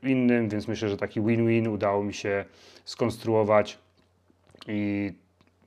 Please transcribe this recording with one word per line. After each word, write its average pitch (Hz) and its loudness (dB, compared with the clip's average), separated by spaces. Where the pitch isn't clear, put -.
innym, 123 2
więc 104 -4
myślę, 107 -2
że 101 -2
taki 101 -4
win-win 113 2
udało 101 0
mi 101 -6
się 101 -4
skonstruować 110 0
i 101 -4